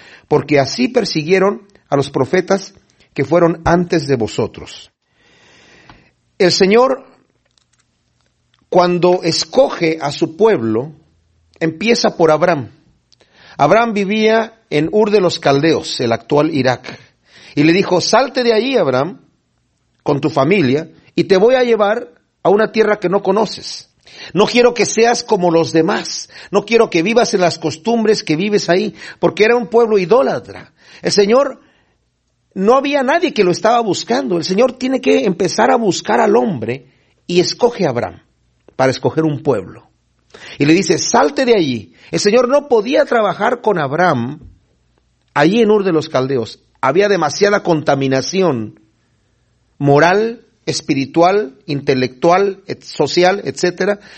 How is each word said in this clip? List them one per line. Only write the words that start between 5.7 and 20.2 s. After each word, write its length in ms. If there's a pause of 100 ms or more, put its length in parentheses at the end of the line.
El 140
Señor, 520 (1700)
cuando 520
escoge 800
a 100
su 260
pueblo, 560 (680)
empieza 560
por 140
Abraham. 400 (840)
Abraham 360
vivía 800
en 200
Ur 200
de 100
los 180
Caldeos, 640
el 120
actual 400
Irak. 460 (560)
Y 80
le 100
dijo: 280
"Salte 420
de 120
ahí, 220
Abraham, 500 (760)
con 180